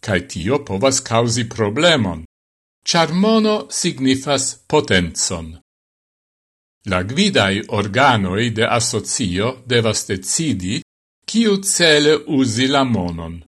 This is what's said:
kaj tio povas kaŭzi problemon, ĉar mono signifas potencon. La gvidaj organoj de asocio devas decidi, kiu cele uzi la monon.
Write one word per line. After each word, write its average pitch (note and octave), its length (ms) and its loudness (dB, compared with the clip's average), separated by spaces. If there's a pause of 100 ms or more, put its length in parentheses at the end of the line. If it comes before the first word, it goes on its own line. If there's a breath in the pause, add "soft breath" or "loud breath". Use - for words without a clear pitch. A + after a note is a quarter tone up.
kaj F#2+ 240 0
tio G2+ 320 -4
povas C3+ 420 0
kaŭzi A#2 440 0
problemon, A2 800 0 (600)
ĉar E3 280 0
mono G#3+ 420 2 (120)
signifas C3+ 840 -2 (140)
potencon. F2 920 0 (1300)
La F2+ 180 0
gvidaj G#2+ 640 2
organoj G#2+ 800 2
de A2 160 0
asocio G#2+ 840 -2 (160)
devas A2+ 440 0
decidi, G2 760 -4 (460)
kiu G#3+ 300 2
cele D#3 680 4
uzi C3 420 0
la C#3 160 2
monon. F2 560 -4 (100)